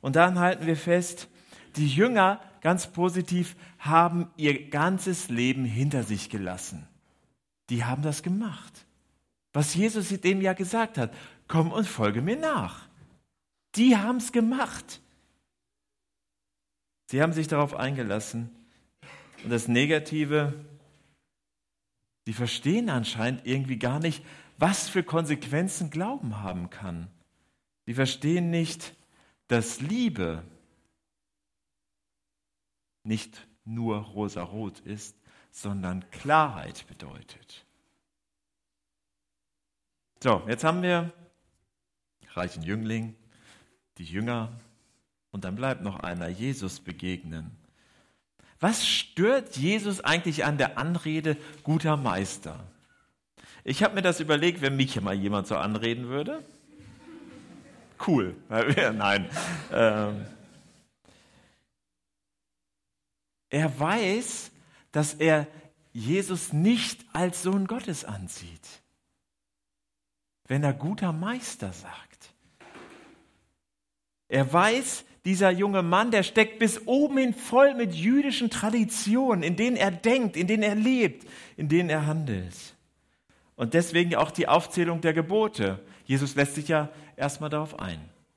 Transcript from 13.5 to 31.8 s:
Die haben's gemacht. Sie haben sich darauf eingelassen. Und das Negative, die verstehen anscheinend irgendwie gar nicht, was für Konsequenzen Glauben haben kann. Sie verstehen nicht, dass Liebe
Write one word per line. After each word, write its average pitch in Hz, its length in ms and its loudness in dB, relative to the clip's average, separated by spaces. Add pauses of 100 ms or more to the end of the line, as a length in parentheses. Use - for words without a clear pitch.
Die 233 220 8
haben's 226 360 -2
gemacht. 240 680 -2 (2000)
Sie 135 160 2
haben 165 100 4
sich 156 160 -2
darauf 147 260 0
eingelassen. 117 760 -4 (920)
Und 113 60 -4
das 120 180 0
Negative, 147 840 2 (1700)
die 113 60 -6
verstehen 147 580 0
anscheinend 120 560 -2
irgendwie 131 320 -2
gar 127 220 -2
nicht, 160 240 -4 (340)
was 190 300 2
für 180 140 -2
Konsequenzen 156 880 -2
Glauben 156 520 -6
haben 90 280 -8
kann. 87 380 -10 (760)
Sie 120 100 -8
verstehen 151 560 0
nicht, 165 440 -4 (520)
dass 117 340 0
Liebe 135 640 -2 (2500)